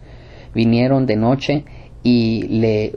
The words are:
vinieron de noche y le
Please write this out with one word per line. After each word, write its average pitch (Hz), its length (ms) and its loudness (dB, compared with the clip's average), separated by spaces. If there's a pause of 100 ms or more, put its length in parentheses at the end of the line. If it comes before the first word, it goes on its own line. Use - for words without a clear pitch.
(560)
vinieron 123 500 2
de 110 100 0
noche 135 500 0 (360)
y 113 460 2
le 110 500 0